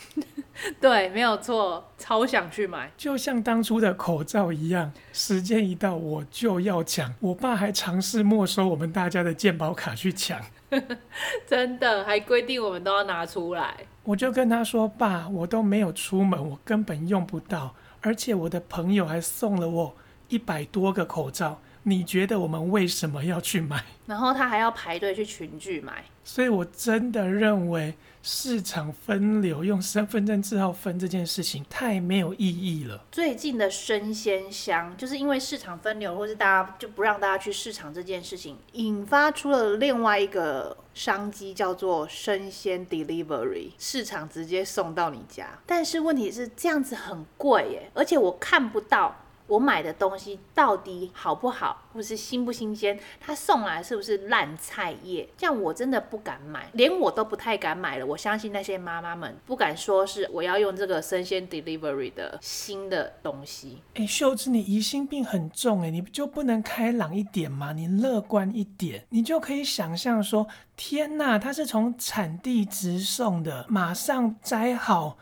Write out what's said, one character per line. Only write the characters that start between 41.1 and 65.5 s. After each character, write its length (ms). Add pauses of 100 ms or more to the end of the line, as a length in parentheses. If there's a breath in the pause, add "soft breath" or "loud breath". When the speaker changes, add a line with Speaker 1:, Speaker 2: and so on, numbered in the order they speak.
Speaker 1:
机， 200
叫 220
做 320
生 420
鲜 380
delivery， 920
市 260
场 240
直 180
接 180
送 300
到 160
你 180
家。 200 (180)
但 180
是 140
问 160
题 160
是 180
这 200
样 120
子 140
很 300 (120)
贵 360
耶， 220
而 100
且 120
我 160
看 380
不 100
到 360 (300)
我 120
买 240
的 100
东 240
西 220 (160)
到 220
底 360
好 220
不 160
好， 420
或 80
是 160
新 280
不 80
新 240
鲜， 200 (220 loud breath)
它 160
送 280
来 200
是 140
不 40
是 280
烂 280
菜 460
叶， 340
这 80
样 160
我 140
真 160
的 100
不 180
敢 240
买， 320
连 260
我 100
都 140
不 100
太 220
敢 200
买 220
了。 80
我 100
相 220
信 140
那 100
些 160
妈 240
妈 140
们 280
不 120
敢 200
说 300
是 260
我 80
要 160
用 200
这 100
个 160
生 220
鲜 240
delivery 640
的 260
新 480
的 260 (100)
东 200
西。 380 (120)
Speaker 2:
哎， 120
秀 300
智， 140
你 100
疑 200
心 240
病 200
很 260